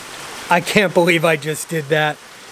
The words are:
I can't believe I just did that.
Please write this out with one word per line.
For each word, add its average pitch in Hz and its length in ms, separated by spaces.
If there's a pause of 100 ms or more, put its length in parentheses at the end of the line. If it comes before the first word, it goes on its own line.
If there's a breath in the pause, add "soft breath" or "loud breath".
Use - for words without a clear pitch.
(500)
I 175 100
can't 185 320
believe 170 320
I 160 120
just 151 320
did 160 160
that. 151 320 (360)